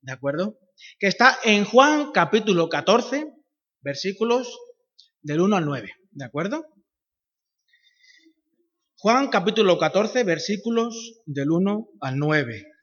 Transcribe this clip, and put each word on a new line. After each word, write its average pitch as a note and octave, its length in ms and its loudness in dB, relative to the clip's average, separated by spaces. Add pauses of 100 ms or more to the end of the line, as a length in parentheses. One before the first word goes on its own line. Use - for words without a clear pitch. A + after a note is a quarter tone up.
¿de B2+ 120 -14
acuerdo? D3+ 460 -6 (400)
Que G3+ 80 -2
está A#3+ 380 2
en G#3 200 2
Juan D4 480 4
capítulo F3+ 560 2
catorce, A#3 580 0 (560)
versículos G#3 760 -4 (640)
del D3 180 -4
uno G3+ 160 2
al E3+ 80 0
nueve, C3 280 -6 (180)
¿de C#3 140 -16
acuerdo? G3+ 420 -6 (2250)
Juan B3+ 300 2
capítulo G3+ 500 2
catorce, G#3 460 0
versículos A3+ 1000 -4
del C#3+ 240 -4
uno G3 380 0 (120)
al C3+ 180 -4
nueve. C#3 480 0 (160)